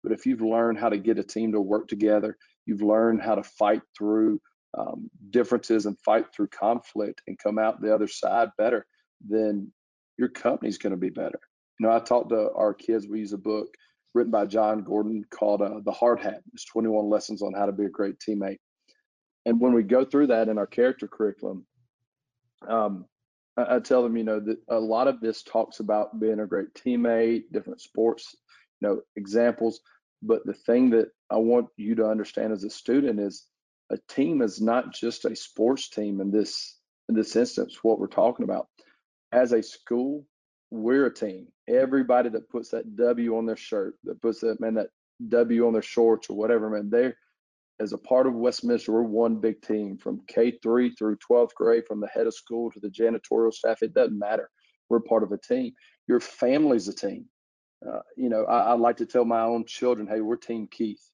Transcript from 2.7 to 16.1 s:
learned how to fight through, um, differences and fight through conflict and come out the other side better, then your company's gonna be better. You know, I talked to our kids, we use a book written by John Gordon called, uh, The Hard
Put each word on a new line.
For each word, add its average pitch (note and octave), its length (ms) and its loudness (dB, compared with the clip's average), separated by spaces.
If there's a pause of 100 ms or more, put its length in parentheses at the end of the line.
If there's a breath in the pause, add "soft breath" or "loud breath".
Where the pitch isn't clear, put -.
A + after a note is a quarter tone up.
learned A2 380 4
how G#2+ 140 0
to G2+ 80 -4
fight G#2+ 380 0 (160)
through, G#2+ 420 2 (380)
um, - 320 -8 (220)
differences A#2 540 2
and G2+ 140 -6
fight G#2+ 340 2
through G#2 140 -4
conflict G#2+ 800 -4
and - 100 -12
come G#2+ 220 -2
out A2 220 0
the G#2+ 120 2
other G#2 140 2
side G#2 500 0
better, A2+ 280 0 (420)
then G#2 420 -2 (480)
your B2 120 -2
company's - 480 -2
gonna G2 180 -4
be F2+ 140 -2
better. - 320 -8 (360)
You A2 100 2
know, A2+ 60 6
I A#2 60 4
talked A#2+ 300 0
to A2 240 0
our G#2 200 2
kids, A2 320 -2
we G#2 140 -6
use G#2 140 -6
a G2+ 40 -8
book G#2+ 380 -4 (380)
written A#2 180 2
by G#2 140 2
John G#2+ 380 0
Gordon G#2+ 460 -2
called, G#2 320 0
uh, G#2 220 -4
The A2 80 -2
Hard A#2+ 300 2